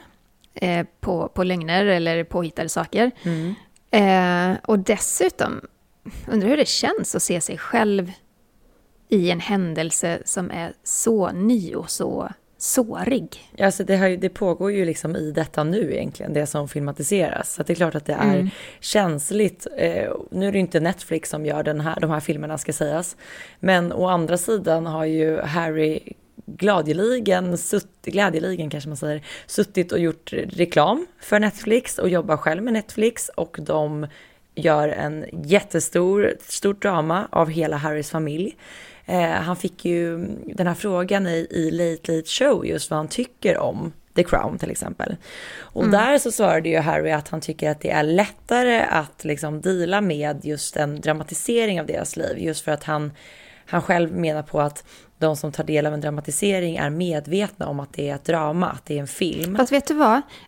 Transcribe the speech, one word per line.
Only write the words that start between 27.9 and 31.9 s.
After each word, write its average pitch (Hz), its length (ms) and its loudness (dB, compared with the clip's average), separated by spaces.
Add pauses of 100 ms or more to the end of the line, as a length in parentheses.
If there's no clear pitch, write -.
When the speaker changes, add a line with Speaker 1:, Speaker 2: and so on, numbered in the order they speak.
Speaker 2:
glädjeligen 175 640 0
kanske 143 200 -8
man 147 80 -8
säger, 151 260 -4 (220)
suttit 185 460 -2
och 175 80 2
gjort 165 340 -2
reklam 175 720 2 (140)
för - 200 2
Netflix 214 600 0